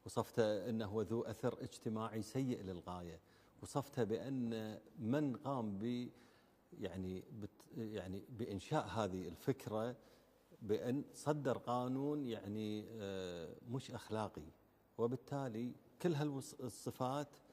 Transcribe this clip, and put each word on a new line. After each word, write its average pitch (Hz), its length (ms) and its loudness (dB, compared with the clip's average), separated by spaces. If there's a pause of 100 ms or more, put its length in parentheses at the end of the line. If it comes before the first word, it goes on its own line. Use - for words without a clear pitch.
وصفته 107 640 4
أنه 113 180 2
هو 107 160 2
ذو 113 200 2
أثر 117 400 -2
اجتماعي 110 600 -2
سيء 127 400 0
للغاية. 90 580 -6 (420)
وصفته 123 420 0
بأن 110 760 0 (200)
من 131 380 2
قام 110 420 0
ب-، 120 300 0 (680)
يعني 92 540 -2
بت-، 104 440 -12
يعني 101 520 -4
بإنشاء 117 580 0
هذه 92 420 0
الفكرة 117 680 0 (680)
بأن 120 420 4 (100)
صدر 139 440 2
قانون 131 640 2
يعني، 107 680 -2
آه، 95 640 -4 (140)
مش 131 220 -4
أخلاقي، 107 520 -2 (560)
وبالتالي 123 760 0 (280)
كل 170 140 6
هالوص-، 143 440 0
الصفات 131 680 0 (240)